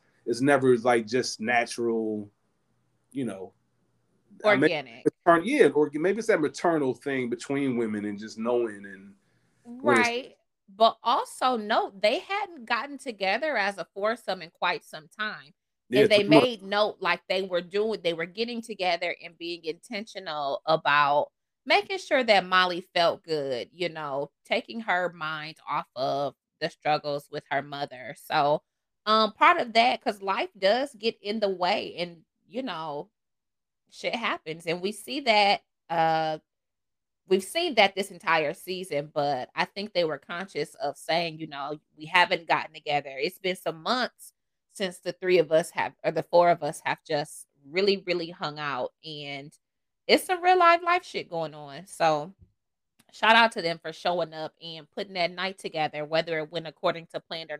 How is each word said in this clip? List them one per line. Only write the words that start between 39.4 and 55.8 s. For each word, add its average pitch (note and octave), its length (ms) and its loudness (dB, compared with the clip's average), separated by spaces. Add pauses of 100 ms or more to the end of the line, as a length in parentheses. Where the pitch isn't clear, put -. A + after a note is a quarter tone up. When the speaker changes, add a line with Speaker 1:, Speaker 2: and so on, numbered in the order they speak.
Speaker 2:
I E3+ 100 0
think G3+ 280 -12
they F3 120 0
were D3+ 120 -4
conscious E3+ 580 -8
of C#3 220 -6
saying, E3 420 -4
you D#3+ 80 -10
know, D3 320 -10 (160)
"We D3+ 100 -16
haven't E3+ 420 2
gotten - 260 0
together. C#3+ 440 -4
It's D#3+ 220 -4
been F#3 160 -4
some E3 280 -6
months A3+ 500 -4 (400)
since F#3+ 260 -6
the F3+ 140 -6
three F3+ 260 2
of D#3+ 120 2
us E3 200 2
have, B2+ 220 -4 (100)
or E3 80 0
the D#3+ 120 -2
four F3 260 6
of E3 140 2
us D3+ 220 -6
have C#3 180 -4
just - 440 -6 (180)
really, F#3+ 320 0
really F3 320 -4
hung D3+ 300 -8
out." C#3 340 -4 (100)
And D3 540 -12 (500)
it's D4+ 180 6
some F4+ 160 -4
real F4+ 160 4
live E4+ 260 6
life F4+ 200 0
shit - 260 -10
going D#3+ 240 -8
on. D3+ 340 -16
So D#3+ 460 0 (800)
shout A3 240 6
out A3+ 180 6
to G#3+ 80 -8
them E3 180 -4
for D#3+ 140 -12
showing E3+ 400 -2
up D#3 280 -8
and D#3+ 300 -16
putting G3 220 -10
that F3 180 -2
night F#3 260 -6
together, D3+ 480 -4